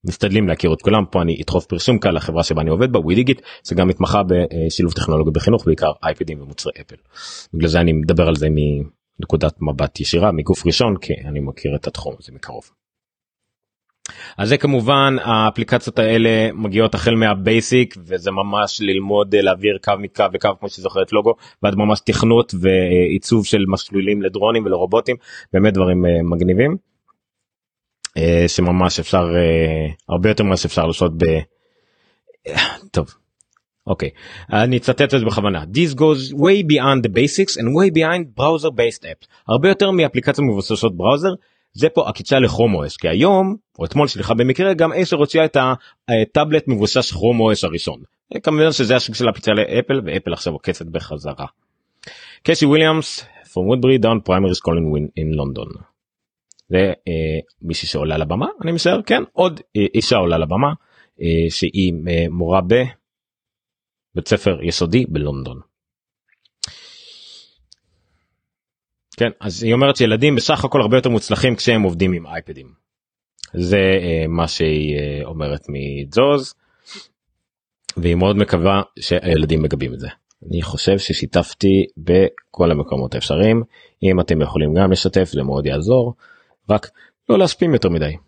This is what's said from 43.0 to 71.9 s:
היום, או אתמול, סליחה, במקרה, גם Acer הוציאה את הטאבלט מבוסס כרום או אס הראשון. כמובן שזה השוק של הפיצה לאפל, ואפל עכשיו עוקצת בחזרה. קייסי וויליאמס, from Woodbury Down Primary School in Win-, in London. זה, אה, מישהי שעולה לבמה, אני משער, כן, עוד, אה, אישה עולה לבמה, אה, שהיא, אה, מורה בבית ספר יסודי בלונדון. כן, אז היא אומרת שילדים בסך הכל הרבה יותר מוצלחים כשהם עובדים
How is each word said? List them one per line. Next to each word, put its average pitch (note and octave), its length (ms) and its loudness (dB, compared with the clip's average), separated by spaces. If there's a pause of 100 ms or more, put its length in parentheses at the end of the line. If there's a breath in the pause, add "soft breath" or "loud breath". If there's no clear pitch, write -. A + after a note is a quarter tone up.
היום, F3+ 460 2 (240)
או E2 60 -4
אתמול, C#3+ 220 2
סליחה, G#2+ 260 -4
במקרה, C3 400 2
גם D#3+ 200 0
Acer F3 220 0
הוציאה D#3+ 300 2
את D3+ 120 0 (520 soft breath)
הטאבלט D3 580 0
מבוסס A#2 440 0
כרום A#2 280 0
או A2 120 4
אס G2+ 120 -2
הראשון. E2 360 -6 (440)
כמובן D#3 280 2
שזה B2+ 240 2
השוק A#2 200 -2
של A#2 140 0
הפיצה - 220 -2
לאפל, A#2 540 0
ואפל E2+ 280 -6
עכשיו E2 200 -6
עוקצת E2+ 320 -8
בחזרה. D2 600 -10 (960 loud breath)
קייסי D#3 220 2
וויליאמס, D#3 600 2 (180 loud breath)
from F2+ 280 -6
Woodbury B2+ 340 2
Down A2+ 240 0
Primary F#2 260 2
School E2+ 220 -2
in D#2 180 0
Win-, D2 240 -4
in D#2 200 -2
London. - 540 -10 (760)
זה, F#2 80 0
אה, D#2+ 600 -2 (220)
מישהי E2 260 -8
שעולה D2+ 300 -4
לבמה, D#2+ 300 -4 (160)
אני E3 80 -4
משער, F3 300 0
כן, A#3 220 -2 (100)
עוד, F3 280 -2 (160)
אה, G2+ 160 2
אישה A2+ 240 2
עולה F2 200 2
לבמה, F#2 360 0 (480 soft breath)
אה, E2 280 0
שהיא, F2+ 440 -2 (140)
אה, E2+ 220 0
מורה F2 320 0
בבית - 1700 -6
ספר F#2 360 0
יסודי E2+ 460 0
בלונדון. C#2 500 -6 (3500 loud breath)
כן, A#2 120 0 (100)
אז G2 240 -8
היא A2+ 100 2
אומרת C3+ 220 4
שילדים B2 400 2
בסך C#3 300 -2
הכל C3+ 160 2
הרבה E3 160 4
יותר B2+ 120 2
מוצלחים A2+ 460 0
כשהם A2+ 260 2
עובדים F#2 320 0